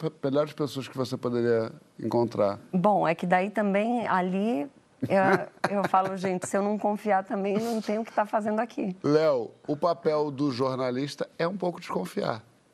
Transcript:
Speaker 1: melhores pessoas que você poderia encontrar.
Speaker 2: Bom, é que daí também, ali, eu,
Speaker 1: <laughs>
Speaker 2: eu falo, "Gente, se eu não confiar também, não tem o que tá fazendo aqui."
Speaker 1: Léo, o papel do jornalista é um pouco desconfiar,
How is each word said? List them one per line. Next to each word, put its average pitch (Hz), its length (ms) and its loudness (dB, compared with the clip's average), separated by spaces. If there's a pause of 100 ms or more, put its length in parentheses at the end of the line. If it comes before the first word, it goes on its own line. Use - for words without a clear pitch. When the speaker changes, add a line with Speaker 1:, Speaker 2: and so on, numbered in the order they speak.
(220)
Speaker 1:
melhores 143 300 0
pessoas 131 340 -4
que - 100 -14
você 127 200 -4
poderia 117 560 0 (260)
encontrar. 110 600 2 (140)
Speaker 2:
Bom, 180 360 4
é 170 60 4
que 180 120 -6
daí 185 220 4
também, 208 580 0
ali, 196 640 0 (400)
eu, - 0 -
Speaker 1:
<laughs> 196 680 0
Speaker 2:
eu 185 100 0
falo, 190 300 4
"Gente, 180 280 -2
se 202 120 -2
eu 196 40 2
não 208 160 0
confiar 208 460 0
também, 202 340 -2
não 226 220 -2
tem 214 180 -2
o 226 60 -2
que - 80 -18
tá 208 140 0
fazendo 214 340 -2
aqui." 233 420 -4
Speaker 1:
Léo, 143 480 2 (160)
o 147 100 -2
papel 151 540 0
do 139 200 0
jornalista 131 760 -2 (120)
é 170 100 0
um 202 80 -6
pouco 180 240 -4
desconfiar, 180 640 -4 (300)